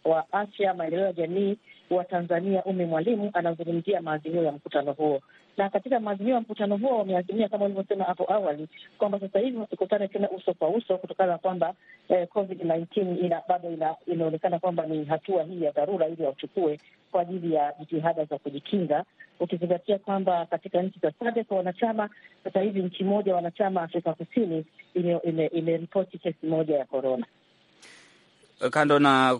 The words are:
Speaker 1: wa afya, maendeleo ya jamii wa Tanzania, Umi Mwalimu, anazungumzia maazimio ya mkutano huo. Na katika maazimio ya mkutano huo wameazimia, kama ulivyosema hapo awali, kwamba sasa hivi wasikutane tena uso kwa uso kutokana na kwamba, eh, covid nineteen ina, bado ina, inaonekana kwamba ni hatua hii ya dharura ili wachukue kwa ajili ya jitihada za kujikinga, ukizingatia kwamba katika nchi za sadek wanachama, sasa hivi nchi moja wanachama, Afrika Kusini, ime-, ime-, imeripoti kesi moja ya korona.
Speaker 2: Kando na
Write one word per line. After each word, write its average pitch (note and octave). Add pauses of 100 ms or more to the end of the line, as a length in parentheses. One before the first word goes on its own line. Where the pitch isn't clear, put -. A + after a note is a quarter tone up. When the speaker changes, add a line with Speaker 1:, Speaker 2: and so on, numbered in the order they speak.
Speaker 1:
wa D#3+
afya, G3+
maendeleo F3
ya F#3
jamii F#3+ (320)
wa F3+
Tanzania, F3+
Umi F#3
Mwalimu, G3+
anazungumzia E3+
maazimio D#3+
ya D3+
mkutano D3
huo. D3 (360)
Na G3
katika B3+
maazimio G#3
ya A#3
mkutano G#3
huo B3
wameazimia, F#3+
kama G3+
ulivyosema G3
hapo F3+
awali, D#3 (300)
kwamba G3
sasa G3
hivi B3
wasikutane G3+
tena G3
uso F#3
kwa D#3+
uso F#3+
kutokana F#3
na E3
kwamba, F3+ (360)
eh, F3+
covid F#3+
nineteen E3+
ina, E3
bado F3
ina, D#3 (120)
inaonekana E3+
kwamba E3+
ni D#3
hatua D#3+
hii E3+
ya D3
dharura D#3+
ili E3
wachukue D3+ (320)
kwa F3+
ajili F3
ya D3
jitihada D#3+
za D3
kujikinga, D3+ (360)
ukizingatia F3
kwamba F#3+
katika F3
nchi F#3+
za D3+
sadek A3+
wanachama, G#3 (340)
sasa F#3+
hivi G3
nchi F3+
moja G3
wanachama, F3
Afrika E3
Kusini, E3 (280)
ime-, F3
ime-, D#3+
imeripoti E3+
kesi D#3+
moja D#3
ya C3
korona. C3+ (1500)
Speaker 2:
Kando C#3+
na C3